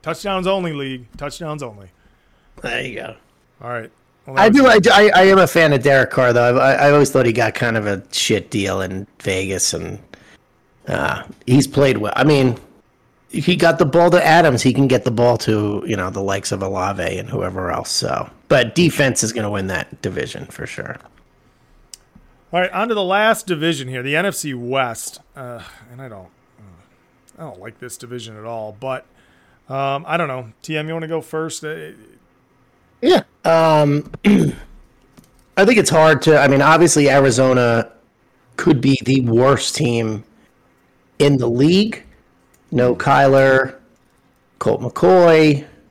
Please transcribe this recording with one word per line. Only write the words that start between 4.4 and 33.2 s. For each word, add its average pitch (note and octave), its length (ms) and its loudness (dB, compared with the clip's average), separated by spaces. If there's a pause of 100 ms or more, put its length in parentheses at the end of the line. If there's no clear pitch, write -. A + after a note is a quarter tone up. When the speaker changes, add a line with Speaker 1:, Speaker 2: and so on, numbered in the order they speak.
Speaker 1:
that G#3+ 60 4
Speaker 2:
do, C#4 80 6
Speaker 1:
was B3+ 80 6
Speaker 2:
I A3 80 6
do, G3 120 2
I, G#3 220 6
I F#3 100 6
am F#3+ 160 6
a F3 80 4
fan D#3 260 2
of B2 100 -2
Derek C3+ 280 2
Carr, B2 200 2
though. A#2+ 260 2
I, C3+ 140 4
I, - 20 2 (140)
I C#3+ 40 4
always C#3+ 200 4
thought C3 140 2
he A#2 80 0
got A2 200 -2
kind A#2 220 -4
of G#2+ 120 -4
a G2 140 -4 (120)
shit - 380 -4
deal F#2+ 300 -4
in F#2+ 240 -8 (160)
Vegas, F#2+ 520 -4
and, E2 260 -10 (880)
uh, - 360 -6 (220)
he's C3 220 2
played C3+ 300 0
well. G#2+ 180 -6
I C3 80 0
mean, C3+ 340 2 (720)
he F3+ 280 -4
got E3 220 2
the F3 60 2
ball E3+ 260 4
to F3 140 4
Adams. D#3+ 360 4
He B2+ 120 2
can C#3 140 2
get B2 160 0
the B2 80 -2
ball A#2+ 280 2
to, G#2 460 -2
you G#2 120 -4
know, F#2 120 -6
the G2 120 -8
likes G2 320 -6
of F#2+ 100 -6
Olave F#2+ 540 -6
and - 120 -12
whoever F#2 400 -8
else. - 220 -8
So, - 380 -6 (180)
but B2 280 0
defense C#3+ 480 0
is A2 100 -6
gonna G#2 180 -6
win F#2+ 160 -6
that - 340 -10
division F#2 440 -10
for - 200 -16
sure. - 300 -14 (1600)
Speaker 1:
All F3 60 -2
right, F#3 120 -2
on A3 180 -6
to A3+ 40 -4
the G3+ 100 -4
last G#3+ 440 -2
division D#3 400 -4
here, B2+ 160 -10
the C#3 140 -4
N F3+ 80 -2
F G3 100 -6
C C#3+ 180 -10
West. B2 680 -8 (160)
Uh, B2 240 -18 (280)
and B2 120 -20
I C3 80 -18
don't, F#2+ 180 -20 (320)
uh, - 800 -20
I - 40 -18
don't G2 180 -20
like A2 180 -20
this B2 180 -18
division A#2 400 -16
at G#2+ 60 -20
all. A2 340 -12
But, C3 280 -10 (640)
um, C#3 360 -6
I D#3+ 120 -6
don't E3+ 100 -4
know. B2+ 240 -12 (100)
T D#3 160 -10
M, D3+ 120 -8
you D#3+ 40 -10
wanna D#3+ 140 -10
go D#3+ 140 -8
first? D#3+ 420 -10
Uh, D#3 280 -14 (1080)
Speaker 2:
Yeah. D4+ 220 2 (220)